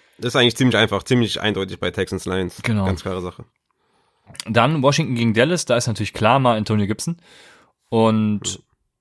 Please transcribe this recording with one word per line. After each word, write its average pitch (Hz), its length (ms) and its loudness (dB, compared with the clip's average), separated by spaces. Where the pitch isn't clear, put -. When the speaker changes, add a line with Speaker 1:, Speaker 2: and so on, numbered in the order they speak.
Speaker 1:
Das 117 160 -6
ist - 20 -2
eigentlich 120 220 2
ziemlich 127 180 4
einfach, 101 280 2
ziemlich 120 360 0
eindeutig 95 400 -4
bei 92 120 -2
Texans 95 340 -6
Lions. 92 380 -4
Speaker 2:
Genau. 107 200 0
Speaker 1:
Ganz 95 180 -2
klare 92 200 -6
Sache. 87 240 -12
Speaker 2:
Dann 123 380 2
Washington 139 320 2
gegen 117 180 2
Dallas, 151 300 2
da 120 140 2
ist 120 100 -4
natürlich 107 240 -4
klar 117 280 2
mal 120 180 2
Antonio 107 280 0
Gibson. 110 300 -4
Und 110 680 0
Speaker 1:
Ja. - 40 -16